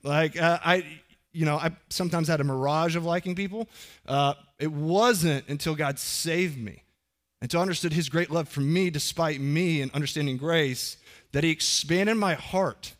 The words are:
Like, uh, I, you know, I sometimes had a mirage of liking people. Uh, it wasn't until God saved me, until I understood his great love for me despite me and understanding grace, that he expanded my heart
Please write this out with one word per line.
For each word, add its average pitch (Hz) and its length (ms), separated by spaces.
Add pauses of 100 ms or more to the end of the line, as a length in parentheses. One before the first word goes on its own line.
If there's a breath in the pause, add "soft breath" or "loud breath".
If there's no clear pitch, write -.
Like, 151 320
uh, 170 280
I, 175 200 (460)
you 160 140
know, 147 100
I 156 160 (180)
sometimes 170 380
had 156 140
a - 20
mirage 143 540
of 165 80
liking 175 300
people. 202 340 (360 loud breath)
Uh, 139 280 (260)
it 151 100
wasn't 160 760
until 147 280
God 147 220
saved 165 600
me, 107 260 (580)
until 170 200
I - 0
understood 175 320
his 156 160
great 165 200
love 156 200
for - 100
me 170 300
despite 156 500
me 156 420
and 131 120
understanding 143 420
grace, 143 640 (340 loud breath)
that 147 140
he 165 60
expanded 180 680
my 196 160
heart - 680